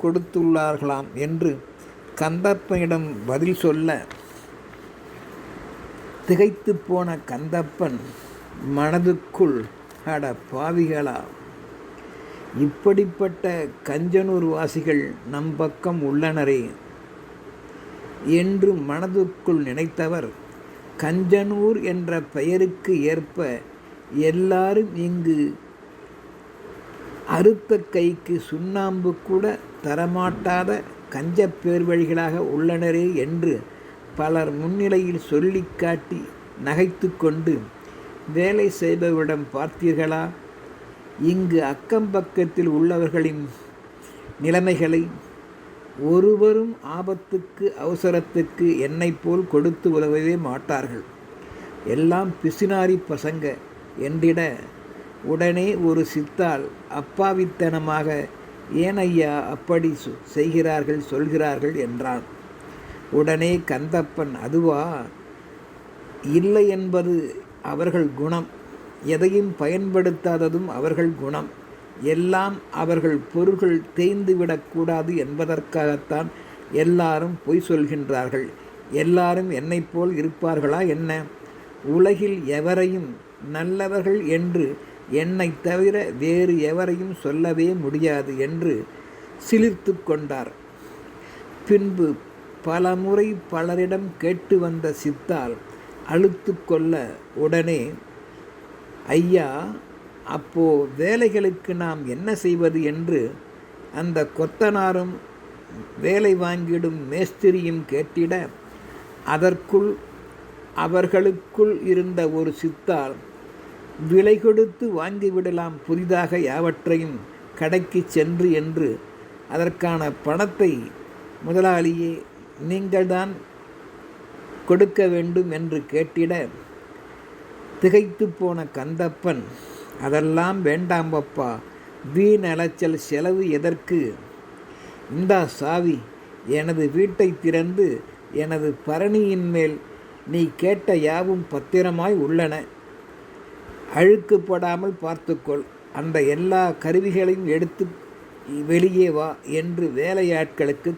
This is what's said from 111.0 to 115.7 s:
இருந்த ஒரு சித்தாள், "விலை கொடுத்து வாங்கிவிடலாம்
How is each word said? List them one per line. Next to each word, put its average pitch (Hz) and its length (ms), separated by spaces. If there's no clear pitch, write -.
இருந்த 180 480
ஒரு 160 240
சித்தாள், 147 640
"விலை 202 300
கொடுத்து 220 520
வாங்கிவிடலாம் 180 880